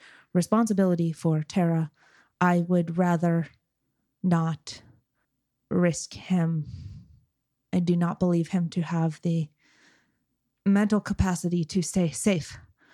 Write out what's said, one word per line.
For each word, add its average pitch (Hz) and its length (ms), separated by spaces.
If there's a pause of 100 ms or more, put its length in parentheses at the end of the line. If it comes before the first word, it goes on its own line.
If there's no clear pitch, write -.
(340)
responsibility 185 800
for 160 280
Terra, 165 480 (500)
I 175 280
would 170 320
rather 170 480 (760)
not 165 600 (920)
risk 175 420
him. 165 520 (1080)
I 180 60
do 175 160
not 170 240
believe 175 300
him 175 220
to 180 100
have 160 420
the 165 240 (1160)
mental 202 360
capacity 180 640
to 180 180
stay 170 300
safe - 480 (340)